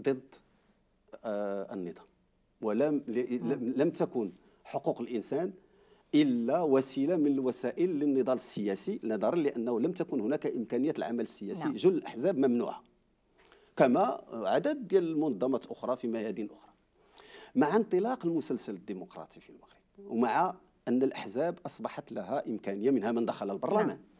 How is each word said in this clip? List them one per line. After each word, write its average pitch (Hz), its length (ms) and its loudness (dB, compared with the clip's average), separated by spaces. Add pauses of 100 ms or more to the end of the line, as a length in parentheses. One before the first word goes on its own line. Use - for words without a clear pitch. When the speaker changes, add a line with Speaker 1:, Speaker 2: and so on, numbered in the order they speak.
Speaker 1:
ضد، 127 340 -2 (880)
آه، 101 500 -4
النظام. 87 300 -8 (560)
ولم 127 480 2
ل-، 123 340 -2
Speaker 2:
مم. 120 100 0
Speaker 1:
لم، 123 240 -2
لم 151 140 2
تكن 107 420 -2 (320)
حقوق - 360 -2
الإنسان 123 520 -4 (600)
إلا 135 480 4
وسيلة 139 540 2
من 147 160 4
الوسائل 131 580 0
للنضال 135 460 2
السياسي، 104 680 -4
نظرا 110 320 0
لأنه 120 440 0
لم 165 120 2
تكن 156 280 -2
هناك 147 260 0
إمكانية 127 520 -2
العمل 117 220 -2
السياسي. 110 440 -6
Speaker 2:
نعم. 147 100 -2
Speaker 1:
جل 175 200 4
الأحزاب 139 440 -2
ممنوعة، 120 440 2 (960)
كما 156 560 4
عدد 165 560 0
ديال 185 160 4
المنظمات 135 600 0
أخرى 120 300 -4
في 123 120 -6
ميادين 110 380 -4
أخرى. - 220 -18 (880)
مع 147 220 4
انطلاق 220 500 0
المسلسل 143 480 -2
الديمقراطي 90 680 -12
في - 100 -20
المغرب، - 640 -20
ومع 120 420 2 (340)
أن 123 140 4
الأحزاب 143 640 0
أصبحت - 460 -10
لها 110 340 -4
إمكانية، 101 440 -2
منها 117 220 2
من 117 140 2
دخل - 240 -2
البرلمان، 180 360 2
Speaker 2:
نعم. - 120 -4 (220)